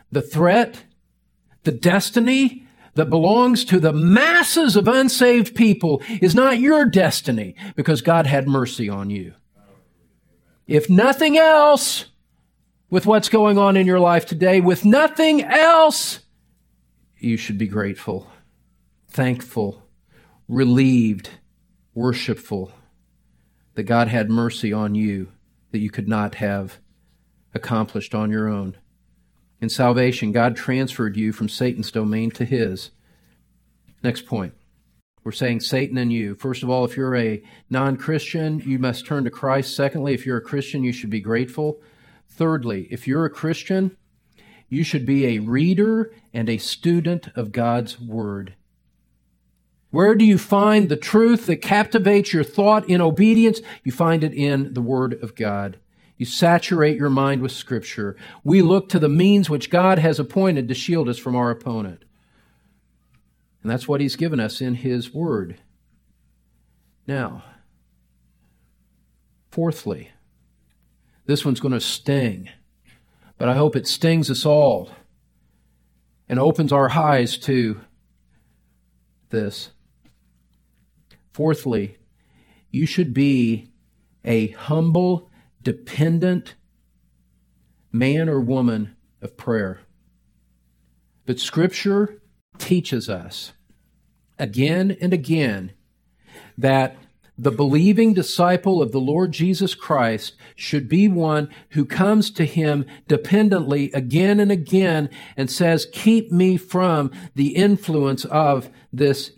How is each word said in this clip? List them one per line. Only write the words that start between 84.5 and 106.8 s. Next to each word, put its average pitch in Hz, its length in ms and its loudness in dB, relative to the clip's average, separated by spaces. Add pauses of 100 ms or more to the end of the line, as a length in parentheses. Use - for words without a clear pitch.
dependent 170 920 -2 (1400)
man 139 360 0
or 139 120 0
woman 120 560 -2 (260)
of - 140 -16
prayer. 101 440 -6 (1500)
But 123 120 -4
Scripture 202 840 -2 (380)
teaches 139 500 -4
us 92 440 -12 (840)
again 156 640 -2
and 180 120 0
again 127 600 -2 (840)
that 131 380 2 (420)
the 131 120 0
believing 170 600 4
disciple 180 720 0
of 113 100 -4
the 135 80 -2
Lord 160 320 -2
Jesus 180 420 -2
Christ 117 600 -2 (220)
should 135 340 -6
be 196 180 4
one 156 400 0 (220)
who 147 160 -2
comes 208 460 0
to 170 120 -2
Him 147 400 -2 (240)
dependently 151 840 0
again 160 480 0
and 202 120 2
again 165 560 0 (300)
and 131 120 -2
says, 165 400 0
"Keep 226 400 2
me 185 280 4
from 165 520 0 (240)